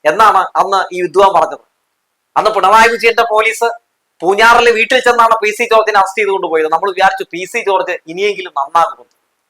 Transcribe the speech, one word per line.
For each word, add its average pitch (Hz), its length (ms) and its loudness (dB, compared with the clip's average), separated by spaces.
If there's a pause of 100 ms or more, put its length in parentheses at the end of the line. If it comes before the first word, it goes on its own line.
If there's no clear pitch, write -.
(120)
എന്നാണ് 196 260 4
അന്ന് 185 580 -2
ഈ 180 60 -6
വിദ്വാൻ 185 320 2
പറഞ്ഞത്. 160 320 -2 (720)
അന്ന് 185 120 0
പിണറായി 208 380 4
വിജയന്റെ 226 440 0
പോലീസ് 220 360 0 (540)
പൂഞ്ഞാറിലെ 226 500 4
വീട്ടിൽ 226 280 0
ചെന്നാണ് 233 440 2
പി 214 80 0
സി 240 120 -4
ജോർജിനെ 220 360 0
അറസ്റ്റ് 190 220 -2
ചെയ്തുകൊണ്ട് 190 260 -2
പോയത്. 156 240 -2
നമ്മൾ 165 200 -2
വിചാരിച്ചു 190 400 -2
പി 175 200 -10
സി 240 160 -6
ജോർജ് 180 300 -2 (100)
ഇനിയെങ്കിലും 185 500 -6
നന്നാകുമെന്ന്. 143 580 -4 (340)